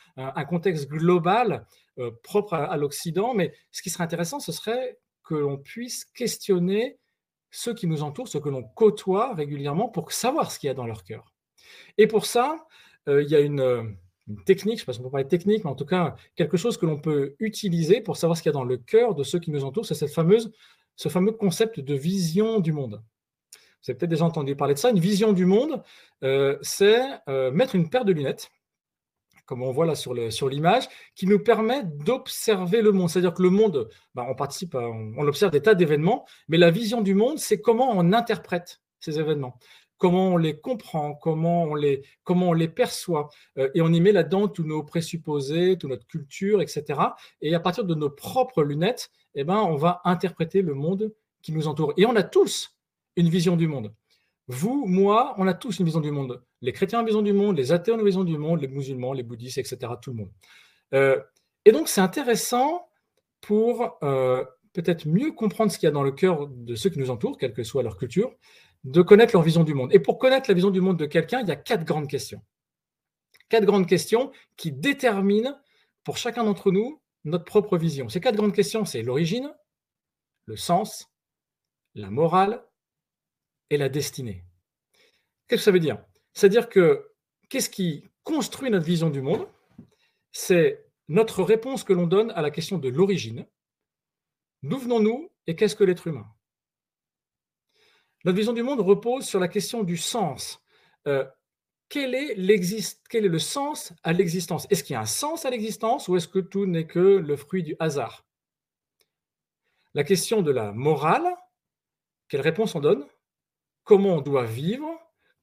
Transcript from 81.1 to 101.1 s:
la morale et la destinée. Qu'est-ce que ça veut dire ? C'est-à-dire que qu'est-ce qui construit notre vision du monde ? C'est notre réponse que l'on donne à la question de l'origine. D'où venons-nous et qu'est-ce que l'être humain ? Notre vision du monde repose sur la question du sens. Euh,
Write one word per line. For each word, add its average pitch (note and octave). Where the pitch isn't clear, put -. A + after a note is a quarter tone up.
la G2
morale F3+
et D3
la C#3
destinée. B2
Qu'est-ce A#3
que -
ça G#3+
veut F#3
dire ? C3+
C'est-à-dire A3+
que E3
qu'est-ce -
qui E3+
construit C#4
notre F3
vision E3
du C#3
monde ? G3
C'est -
notre F#3+
réponse A3+
que G3
l'on F3
donne G#3
à -
la D3
question E3
de C3
l'origine. C#3
D'où D#3+
venons-nous A#3+
et E3
qu'est-ce G#3
que G3+
l'être F3+
humain ? C3
Notre F3+
vision G#3+
du A#3
monde C4
repose G3+
sur F#3+
la F3+
question G#3
du E3+
sens. E3
Euh, C3+